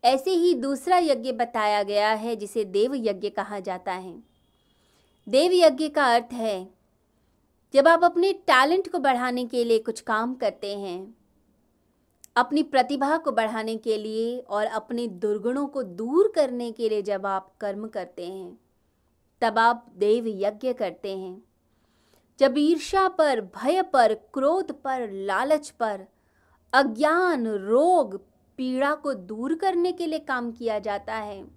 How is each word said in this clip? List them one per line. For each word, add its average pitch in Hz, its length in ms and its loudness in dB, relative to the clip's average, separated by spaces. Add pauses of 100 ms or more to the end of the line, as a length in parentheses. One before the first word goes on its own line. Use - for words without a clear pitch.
ऐसे 262 280 2
ही 349 220 4
दूसरा 277 440 0
यज्ञ 262 340 0
बताया 220 520 0
गया 208 260 2
है, 220 260 -2
जिसे 208 280 -4
देव 202 320 0
यज्ञ 208 340 -2
कहा 202 300 -8
जाता 185 340 -6
है। 185 300 -12 (1040)
देव 294 220 4
यज्ञ 311 380 4
का 294 160 0
अर्थ 240 280 2
है, 208 400 -6 (1000)
जब 269 140 6
आप 339 160 6
अपने 349 300 4
टैलेंट 330 580 2
को - 80 -2
बढ़ाने 247 460 0
के 240 180 -2
लिए 233 160 4
कुछ 226 220 -6
काम 233 340 -2
करते 202 440 -6
हैं, 190 380 -10 (1160)
अपनी 247 280 0
प्रतिभा 277 540 0
को 320 140 -2
बढ़ाने 220 460 -2
के 220 200 -2
लिए 220 420 -4
और 208 260 -4
अपने 233 420 -4
दुर्गुणों 214 600 -4
को 277 160 -6
दूर 233 520 0
करने 247 360 0
के 226 180 -2
लिए 214 120 -2
जब 196 240 -4
आप 190 340 -4
कर्म 208 280 -8
करते 180 400 -10
हैं, 190 320 -14 (840)
तब 226 180 2
आप 233 360 2
देव 214 320 2
यज्ञ 214 460 -2
करते 196 440 -6
हैं। 190 260 -12 (960)
जब 269 180 4
ईर्ष्या 330 500 2
पर, 302 340 2
भय 254 400 -2
पर, 233 320 4
क्रोध 294 680 -2
पर, 254 300 -6
लालच 208 580 -2
पर, 202 360 -6 (680)
अज्ञान, 277 720 2
रोग, 220 760 2 (360)
पीड़ा 262 380 -2
को 294 180 -6
दूर 220 420 -6
करने 359 360 0
के 349 160 -6
लिए 311 120 -4
काम 247 320 -6
किया 226 280 -4
जाता 202 360 -8
है 208 420 -10